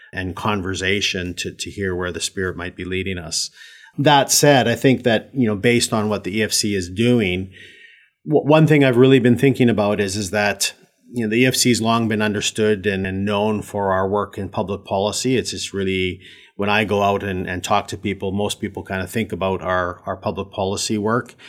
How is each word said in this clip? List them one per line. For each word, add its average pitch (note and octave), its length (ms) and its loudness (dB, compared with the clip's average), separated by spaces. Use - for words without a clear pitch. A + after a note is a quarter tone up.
and F#2 240 -6
conversation F#2+ 1000 -4
to, F2+ 180 -8
to - 160 -12
hear F#2+ 260 -6
where F2+ 160 -4
the D#2+ 100 -8
Spirit F#2 360 -6
might F2 180 -10
be F2+ 100 -10
leading F#2 340 -4
us. - 320 -8
That C#3+ 340 4
said, C3+ 380 4
I A#2 60 2
think B2+ 280 2
that, A2 300 0
you B2+ 140 2
know, G#2+ 100 0
based A#2+ 340 2
on G#2+ 160 0
what G#2 160 -2
the F#2+ 140 -4
E A2 60 0
F G2+ 100 -4
C G#2 220 -2
is F2 140 -4
doing, F#2+ 640 0
w-, D3 220 2
one D#3 180 6
thing C#3+ 200 6
I've B2+ 100 4
really C3 240 8
been A#2+ 180 4
thinking B2+ 320 4
about G#2 300 0
is, F#2+ 160 -2
is G2+ 160 -4
that, G#2 420 -2
you A#2 120 -4
know, G#2+ 40 -2
the A#2 120 4
E C3 40 6
F B2+ 120 2
C B2 140 2
has G#2 100 2
long A2+ 260 0
been G#2+ 140 0
understood G#2 640 0
and, F#2+ 180 -2
and F#2+ 200 -4
known G#2 360 0
for G2+ 300 -4
our F#2+ 160 0
work G2 300 -2
in G2 100 -8
public G2 380 -6
policy. G#2 500 -2
It's G#2 160 -2
just - 220 -10
really, F#2+ 480 -2
when G2+ 140 -2
I G#2+ 160 2
go G2+ 180 0
out G2+ 180 2
and, F#2 280 -6
and F2+ 120 -6
talk - 280 -2
to G2 80 -10
people, G2 340 -6
most G2+ 300 -4
people F#2+ 200 -8
kind F#2+ 200 -6
of F2 80 -8
think A2 240 -4
about F#2+ 280 -2
our, F2+ 440 -2
our G2 100 -6
public G2 360 -6
policy G2+ 460 -4
work. A2 380 -2